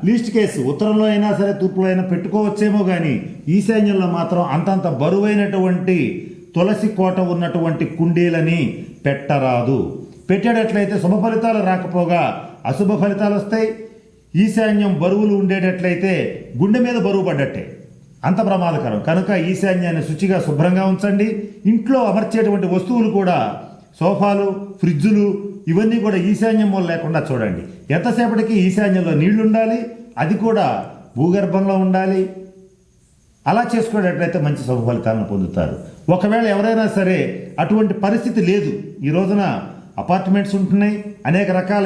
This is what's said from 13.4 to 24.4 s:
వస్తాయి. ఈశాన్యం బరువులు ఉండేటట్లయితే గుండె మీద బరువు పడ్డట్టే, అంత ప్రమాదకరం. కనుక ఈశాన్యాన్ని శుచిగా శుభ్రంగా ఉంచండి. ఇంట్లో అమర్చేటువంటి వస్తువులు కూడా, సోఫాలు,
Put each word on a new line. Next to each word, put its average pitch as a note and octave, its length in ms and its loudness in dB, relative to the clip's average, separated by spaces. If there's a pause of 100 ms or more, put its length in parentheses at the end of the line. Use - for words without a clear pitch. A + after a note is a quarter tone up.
వస్తాయి. A3 280 -2 (680)
ఈశాన్యం G#3 580 2 (100)
బరువులు G3+ 380 2
ఉండేటట్లయితే F#3 720 0 (460)
గుండె G#3+ 260 2
మీద A#3+ 100 -2 (100)
బరువు G3 220 0
పడ్డట్టే, C#3 340 -2 (640)
అంత F3+ 100 2 (100)
ప్రమాదకరం. D#3+ 600 0
కనుక F3+ 220 0 (200)
ఈశాన్యాన్ని F3 580 0
శుచిగా F3+ 380 0
శుభ్రంగా F3+ 460 0
ఉంచండి. G3+ 360 0 (440)
ఇంట్లో B3+ 280 2 (100)
అమర్చేటువంటి G3+ 640 0
వస్తువులు A3 440 2
కూడా, F3+ 200 2 (600)
సోఫాలు, G3 480 2 (320)